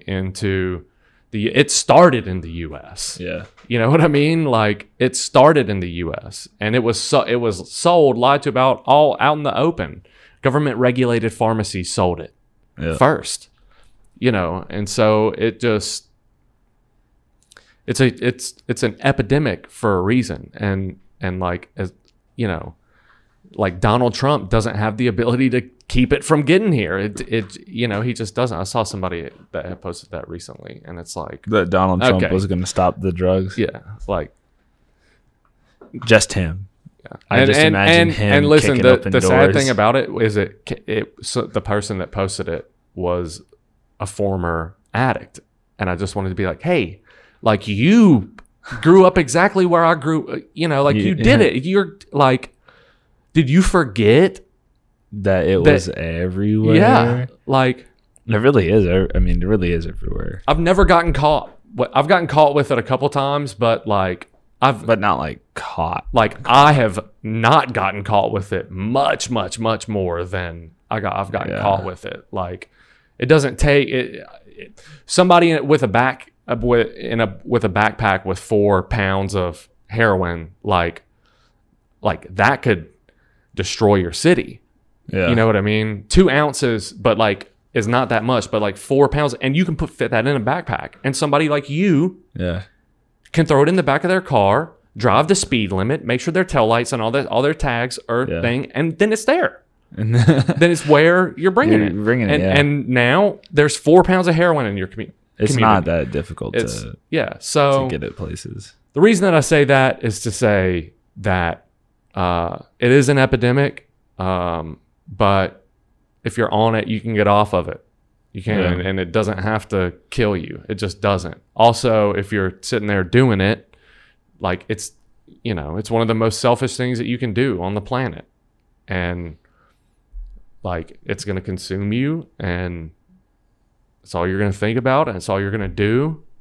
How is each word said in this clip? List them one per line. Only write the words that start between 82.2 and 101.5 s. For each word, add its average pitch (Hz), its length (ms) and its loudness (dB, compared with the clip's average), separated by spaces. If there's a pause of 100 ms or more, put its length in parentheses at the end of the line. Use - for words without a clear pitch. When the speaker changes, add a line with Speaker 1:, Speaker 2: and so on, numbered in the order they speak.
Speaker 1:
that 104 280 0
could 87 280 -2 (640)
destroy 101 420 0
your 87 180 -2
city. - 480 0 (460)
Speaker 2:
Yeah. 92 220 0
Speaker 1:
You 120 60 2
know 113 100 4
what 107 120 2
I 95 40 2
mean? 107 460 -2
Two 185 240 4
ounces, 135 600 0
but, 107 240 0
like, 104 340 -2 (220)
is 110 140 -2
not 123 220 0
that 110 140 0
much, 120 260 -2
but, 107 120 -2
like, 101 160 -4
four 139 320 2
pounds, 147 260 -2
and 135 200 -4
you 180 100 2
can 165 100 -4
put, 151 140 -6
fit 117 220 -6
that 117 140 0
in 143 100 0
a 131 40 -2
backpack. 127 540 -6 (100)
And 135 120 -2
somebody 147 340 0
like 143 200 -4
you 170 520 0 (120)
Speaker 2:
Yeah. 90 300 -6 (720)
Speaker 1:
can 165 120 2
throw 143 180 4
it 151 60 4
in 185 60 0
the 180 80 0
back 143 200 0
of 180 60 -2
their 185 120 0
car, 123 500 0 (240)
drive 113 320 2
the 190 80 2
speed 110 380 -2
limit, 107 320 -4
make 123 160 -2
sure 170 100 -4
their 180 140 -2
taillights 117 480 0
and 120 80 -4
all 110 100 -2
that, 135 160 -2
all 120 140 0
their 147 120 0
tags 123 540 -4
are 120 220 -2
Speaker 2:
Yeah. 82 120 -4
Speaker 1:
thing, 120 320 -4
and 165 240 -2
then 214 140 2
it's 214 140 -4
there. - 360 -2 (360)
Speaker 2:
And 110 180 -2
<laughs> 135 440 4
Speaker 1:
Then 170 120 4
it's 165 160 -2
where 165 500 4
you're 180 140 0